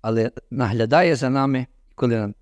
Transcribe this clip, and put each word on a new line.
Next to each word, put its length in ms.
але 320
наглядає 640
за 140
нами, 360
коли 220
нам 260